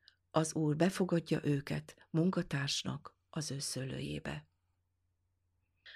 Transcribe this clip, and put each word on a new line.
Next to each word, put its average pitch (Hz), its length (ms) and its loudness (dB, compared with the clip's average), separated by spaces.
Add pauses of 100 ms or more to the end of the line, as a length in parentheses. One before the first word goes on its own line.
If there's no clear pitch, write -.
(300)
Az 160 240 2
Úr 151 220 2
befogadja 170 680 2
őket 147 680 -2
munkatársnak 156 1040 0 (140)
az 151 200 -4
ő 135 80 -4
szőlőjébe. 143 880 -6 (1500)